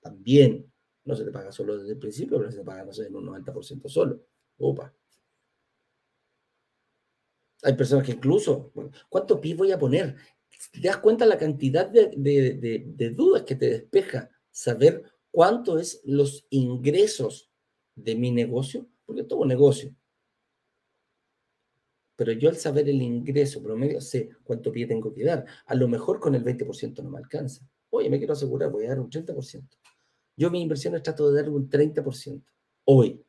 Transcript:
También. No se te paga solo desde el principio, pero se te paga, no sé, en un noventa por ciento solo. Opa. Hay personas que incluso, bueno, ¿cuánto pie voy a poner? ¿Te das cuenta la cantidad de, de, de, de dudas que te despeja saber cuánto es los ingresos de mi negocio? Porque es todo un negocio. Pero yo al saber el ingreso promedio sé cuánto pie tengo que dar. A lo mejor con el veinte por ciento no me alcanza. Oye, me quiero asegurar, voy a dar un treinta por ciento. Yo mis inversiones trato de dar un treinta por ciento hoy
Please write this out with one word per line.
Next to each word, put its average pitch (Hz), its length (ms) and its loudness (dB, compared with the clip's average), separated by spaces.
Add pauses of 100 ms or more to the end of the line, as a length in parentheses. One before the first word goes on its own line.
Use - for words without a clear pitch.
También. - 680 4 (360)
No 120 100 -6
se 110 80 -10
te - 80 -10
paga 98 200 -14
solo 104 260 -8
desde 101 160 -12
el 120 60 -12
principio, 139 380 -6
pero 110 140 -4
se 104 80 -14
te 95 40 -16
paga, 95 200 -14
no 95 100 -18
sé, 107 140 -12
en 95 80 -16
un - 100 -14
noventa - 280 -14
por - 100 -12
ciento 135 240 -16
solo. 135 380 -2 (320)
Opa. 135 360 -4 (2750)
Hay 139 100 4
personas 131 320 2
que 123 80 -6
incluso, 156 600 0
bueno, - 180 -14 (180)
¿cuánto - 300 0
pie 156 140 -6
voy 190 180 0
a 185 60 0
poner? 143 380 0 (560)
¿Te 131 100 -14
das 190 160 0
cuenta 226 280 4
la 208 120 6
cantidad 147 500 0
de, 220 300 6
de, 139 360 2
de, 110 340 -4
de 117 240 -4
dudas 302 320 4
que - 120 -4
te - 140 0
despeja 127 600 -2 (200)
saber - 540 2 (260)
cuánto 185 480 4
es 165 280 -6
los 139 440 0
ingresos 131 1040 0 (440)
de 110 200 -6
mi 123 160 0
negocio? 120 560 -2 (180)
Porque - 160 -8
es - 60 -10
todo - 120 -4
un - 100 2
negocio. 131 460 4 (2250)
Pero 113 180 -2
yo 127 160 2
al 170 80 -2
saber 147 300 0
el 139 140 0
ingreso 131 600 -2
promedio 123 380 -4
sé - 280 -6 (140)
cuánto 117 280 -6
pie 117 140 -6
tengo 113 260 -4
que - 120 -10
dar. 151 220 0 (200)
A - 80 -6
lo 127 140 2
mejor 117 320 -2
con 143 160 0
el 120 80 -2
veinte 123 220 -4
por - 100 -10
ciento - 260 -12
no - 80 -14
me - 80 -14
alcanza. - 500 -12 (220)
Oye, - 220 -2
me 139 80 0
quiero 143 140 -4
asegurar, 139 360 -4
voy 107 160 -6
a 117 40 -6
dar 131 100 -4
un 127 100 -8
treinta 170 240 -10
por 135 120 -10
ciento. - 320 -20 (600)
Yo 156 120 2
mis 175 120 -2
inversiones 165 420 -4
trato 151 280 2
de 147 100 4
dar 147 100 -4
un 139 180 -2
treinta 151 340 2
por 131 120 -6
ciento - 360 -16 (340)
hoy 123 440 6